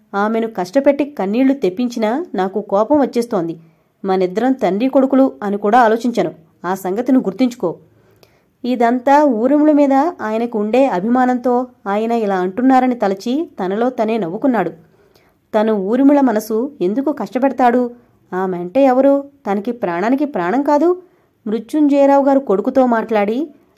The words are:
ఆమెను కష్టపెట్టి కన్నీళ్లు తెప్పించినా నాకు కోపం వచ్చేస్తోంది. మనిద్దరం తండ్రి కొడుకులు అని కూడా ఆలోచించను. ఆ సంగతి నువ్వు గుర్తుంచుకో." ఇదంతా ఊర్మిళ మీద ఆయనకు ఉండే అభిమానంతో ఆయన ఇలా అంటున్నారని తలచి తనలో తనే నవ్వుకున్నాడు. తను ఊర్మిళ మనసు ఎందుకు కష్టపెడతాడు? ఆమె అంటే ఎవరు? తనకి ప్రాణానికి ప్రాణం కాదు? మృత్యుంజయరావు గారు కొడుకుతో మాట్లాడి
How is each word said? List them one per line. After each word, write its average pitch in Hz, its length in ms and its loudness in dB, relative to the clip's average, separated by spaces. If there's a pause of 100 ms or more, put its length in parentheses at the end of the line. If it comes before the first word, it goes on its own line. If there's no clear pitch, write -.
(160)
ఆమెను 226 320 -2
కష్టపెట్టి 277 580 0
కన్నీళ్లు 247 480 0
తెప్పించినా 240 720 -2 (100)
నాకు 190 260 -4
కోపం 220 380 0
వచ్చేస్తోంది. 233 600 -4 (460)
మనిద్దరం 190 460 0
తండ్రి 220 380 -2
కొడుకులు 269 420 2 (120)
అని 202 140 -4
కూడా 208 220 2
ఆలోచించను. 226 520 0 (340)
ఆ 185 100 -4
సంగతి 196 360 -4
నువ్వు 240 180 2
గుర్తుంచుకో." 196 460 -4 (920)
ఇదంతా 247 580 2
ఊర్మిళ 285 480 4
మీద 285 220 4 (280)
ఆయనకు 226 380 -4
ఉండే 226 260 2
అభిమానంతో 247 840 0 (200)
ఆయన 220 240 -2
ఇలా 214 240 0
అంటున్నారని 247 600 2
తలచి 233 540 -4 (160)
తనలో 220 240 -2
తనే 226 280 -2
నవ్వుకున్నాడు. 208 520 -2 (840)
తను 220 180 2
ఊర్మిళ 254 460 2
మనసు 233 520 -2 (100)
ఎందుకు 269 300 -2
కష్టపెడతాడు? 247 800 0 (420)
ఆమె 185 240 -4
అంటే 180 260 0
ఎవరు? 277 400 4 (280)
తనకి 208 200 -4
ప్రాణానికి 233 540 -2
ప్రాణం 220 360 -2
కాదు? 311 400 2 (460)
మృత్యుంజయరావు 277 800 2
గారు 277 140 4
కొడుకుతో 254 460 0
మాట్లాడి 226 640 -2 (280)